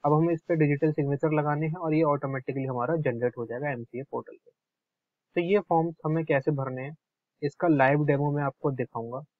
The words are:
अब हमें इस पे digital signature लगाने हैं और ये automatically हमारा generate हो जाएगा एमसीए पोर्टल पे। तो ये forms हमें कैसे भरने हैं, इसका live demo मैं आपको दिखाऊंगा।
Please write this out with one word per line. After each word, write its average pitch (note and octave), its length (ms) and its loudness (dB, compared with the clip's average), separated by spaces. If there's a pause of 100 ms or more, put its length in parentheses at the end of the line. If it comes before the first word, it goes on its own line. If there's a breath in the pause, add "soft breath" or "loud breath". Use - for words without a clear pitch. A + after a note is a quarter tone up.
अब D3 80 4
हमें E3 220 4
इस D#3+ 140 -6
पे E3+ 80 0
digital D3+ 360 2
signature C#3+ 400 0
लगाने D3 340 0
हैं D#3 100 -4
और E3 180 -2
ये D#3+ 80 4
automatically C3+ 640 -2
हमारा C3 320 -2
generate B2 420 -2
हो A#2 80 -6
जाएगा C3 240 -6
एमसीए A#2+ 320 -10
पोर्टल - 340 -10
पे। - 140 -20 (880)
तो F3+ 40 0
ये F#3+ 180 2
forms E3 360 0 (100)
हमें D#3+ 200 0
कैसे D3 260 2
भरने C3 320 -4
हैं, D3 120 -10 (480)
इसका D#3+ 260 -2
live D3 360 6
demo C#3+ 280 2
मैं D3 100 -2
आपको C#3 280 -2
दिखाऊंगा। B2 520 -6 (180)